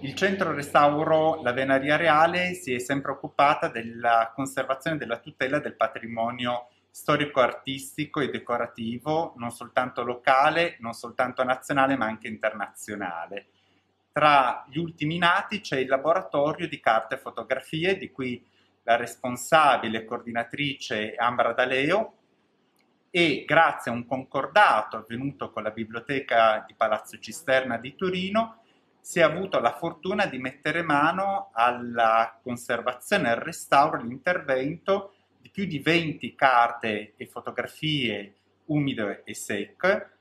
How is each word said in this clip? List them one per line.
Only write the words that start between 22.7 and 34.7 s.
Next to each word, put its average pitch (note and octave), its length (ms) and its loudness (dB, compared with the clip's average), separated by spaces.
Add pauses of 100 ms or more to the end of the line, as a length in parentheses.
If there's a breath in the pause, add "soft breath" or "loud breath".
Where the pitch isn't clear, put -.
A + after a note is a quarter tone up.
e E3 380 2
grazie D3 460 4
a - 20 -2
un A#2+ 100 -6
concordato C3 920 2
avvenuto A#2+ 560 -8
con A2 100 -8
la G#2+ 80 -4
Biblioteca A2+ 960 0
di - 80 -20
Palazzo G#2+ 460 -2
Cisterna B2+ 580 -2
di B2+ 160 -12
Torino F#3+ 640 -2 (460 soft breath)
si - 160 -6
è E3+ 40 6
avuto D#3+ 360 2
la A#2 160 2
fortuna F#3 520 -4
di C3 120 -8
mettere D3+ 440 -4
mano F3 720 0
alla A#2 880 2
conservazione B2 840 -2
e A#2 60 2
al B2 60 2
restauro, D#3 600 2
all'intervento D3+ 1160 -2 (260 loud breath)